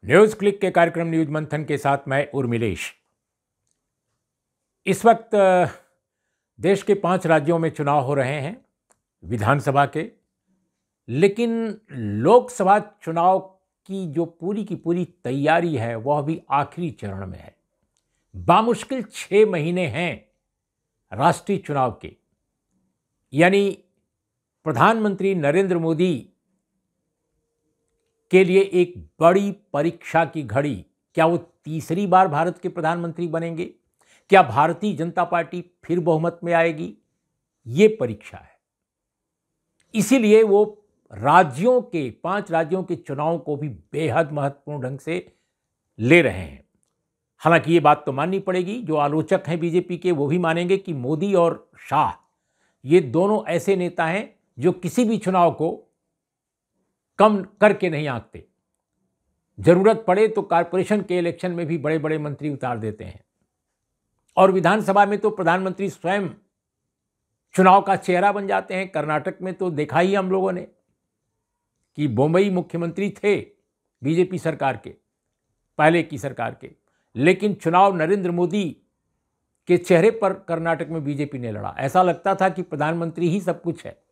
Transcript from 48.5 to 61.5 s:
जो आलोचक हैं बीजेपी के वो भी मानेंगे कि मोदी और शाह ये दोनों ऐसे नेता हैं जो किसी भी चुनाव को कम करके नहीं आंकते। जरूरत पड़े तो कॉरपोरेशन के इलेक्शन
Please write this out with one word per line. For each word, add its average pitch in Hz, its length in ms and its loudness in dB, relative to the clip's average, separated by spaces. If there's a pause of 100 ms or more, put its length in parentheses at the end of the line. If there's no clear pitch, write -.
जो 156 140 -6
आलोचक 156 520 0
हैं 165 120 -4
बीजेपी 175 380 -2
के 180 140 -2
वो 143 160 -2
भी 165 100 0
मानेंगे 175 400 0
कि 185 160 -8
मोदी 151 400 -4
और 170 380 0 (180)
शाह 139 220 0 (720)
ये 160 140 4
दोनों 180 460 0
ऐसे 170 300 0
नेता 175 300 -4
हैं 196 340 -6 (200)
जो 160 120 2
किसी 180 320 -2
भी 220 140 0
चुनाव 180 340 2
को 165 320 -6 (1400)
कम 202 240 4 (180)
करके 190 280 2
नहीं 151 180 -4
आंकते। - 400 -10 (1120)
जरूरत 190 480 4
पड़े 202 200 2
तो 208 140 -2
कॉरपोरेशन 180 600 -2
के 180 160 -4
इलेक्शन 170 340 -4